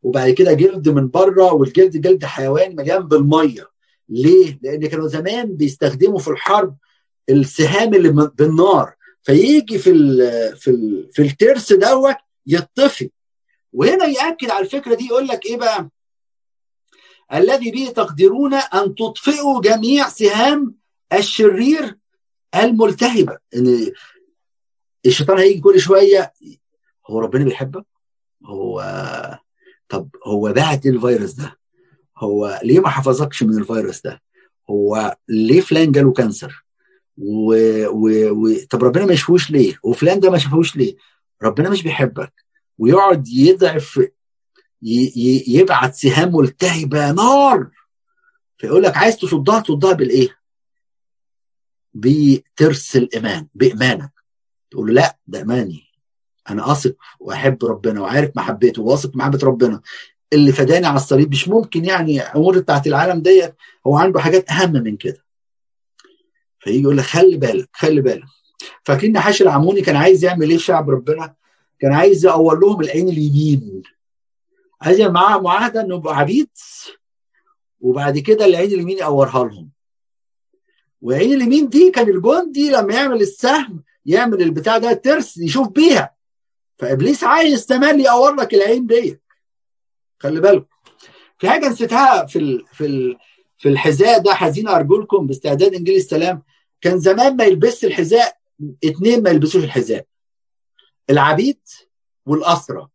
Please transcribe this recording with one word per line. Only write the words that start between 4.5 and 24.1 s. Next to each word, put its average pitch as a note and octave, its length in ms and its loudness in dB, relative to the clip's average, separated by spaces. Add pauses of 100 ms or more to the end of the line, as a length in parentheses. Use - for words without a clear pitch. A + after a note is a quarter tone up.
لأن D3+ 240 -8
كانوا D#3 220 -6
زمان F#3+ 480 -8
بيستخدموا D3 640 -2
في D3 100 -8
الحرب F#3+ 480 -2 (520)
السهام D#3 680 0
اللي E3+ 160 4
من-، D3 160 2
بالنار، D#3 680 0 (280)
فيجي G#3+ 560 2
في F#3 120 2
ال-، B2 680 2
في - 140 -4
ال-، G#2+ 420 -4
في D3 100 0
الترس G#3+ 500 2
دوت C4 440 2 (300)
يطفي. F3 640 -2 (600)
وهنا F4+ 340 0
يأكد C#4 440 -4
على G3 140 -4
الفكرة B3 300 -4
دي، A#3+ 120 -8
يقول C4 220 -4
لك G3+ 180 -8
إيه A#3 100 -8
بقى؟ A3 340 -4 (1400)
"الذي A#3 360 0
به B3+ 200 -8
تقدرون A3 640 0
أن G3+ 400 -2
تطفئوا C#4 680 -4
جميع A3+ 480 0
سهام A#3 680 0 (380)
الشرير G#3+ 880 0 (560)
الملتهبة". A3 840 0 (180)
إن B2 360 0 (1120)